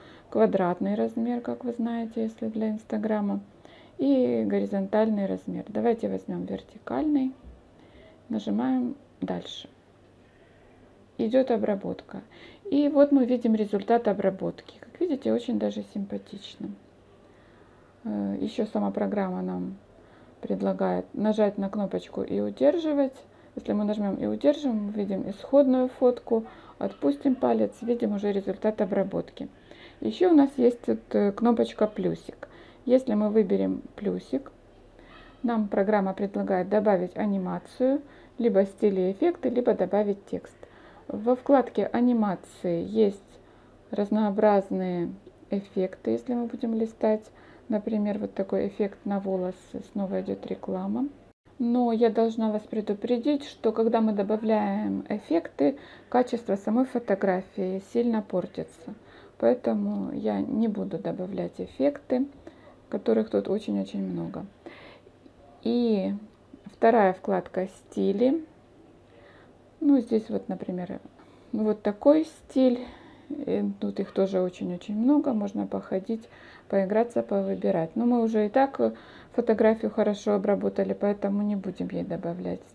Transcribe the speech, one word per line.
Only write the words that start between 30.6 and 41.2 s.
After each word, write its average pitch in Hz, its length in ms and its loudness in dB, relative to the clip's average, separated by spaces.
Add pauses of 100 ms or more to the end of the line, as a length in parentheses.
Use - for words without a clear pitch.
тут, - 320 -4
э, 208 180 4
кнопочка 226 540 2
«Плюсик». - 640 -6 (360)
Если 254 300 2
мы 208 160 2
выберем 196 520 2 (120)
«Плюсик», 196 580 -6 (880)
нам 220 260 0
программа 196 440 2
предлагает 196 560 -2
добавить 202 480 2
анимацию, 202 880 -2 (340)
либо 196 300 4
стили 196 340 0
и 185 120 2
эффекты, 294 360 0
либо 240 240 2
добавить 202 540 0
текст. - 300 -10 (520)
Во 220 280 0